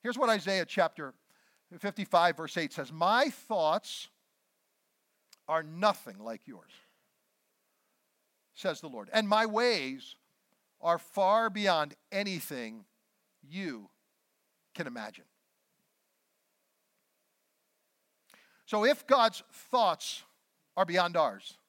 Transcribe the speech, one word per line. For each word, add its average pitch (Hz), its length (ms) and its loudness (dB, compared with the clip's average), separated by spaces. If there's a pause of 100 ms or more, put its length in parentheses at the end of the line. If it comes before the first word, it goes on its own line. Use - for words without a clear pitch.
Here's 240 140 -2
what 254 120 2
Isaiah 190 360 0
chapter 160 500 -2 (640)
fifty-five, 180 580 2
verse 160 180 -10
eight 160 160 -2
says, 135 200 -8
"My 208 380 2
thoughts - 800 -2 (1400)
are 160 160 -2
nothing 160 560 -2
like 110 280 -12
yours," 98 220 -20 (1800)
says 170 260 -4
the 160 100 -14
Lord, 107 220 -14
"and 214 160 0
my 220 200 2
ways 208 680 -2 (640)
are 170 180 2
far 208 500 2
beyond 180 460 0 (160)
anything 143 760 -6 (560)
you 139 480 -10 (840)
can 165 100 -6
imagine." 110 400 -12 (3500)
So 214 180 2
if 285 220 2
God's 240 340 4 (100)
thoughts - 680 0 (540)
are 190 100 2
beyond 175 320 2
ours 113 400 -2 (100)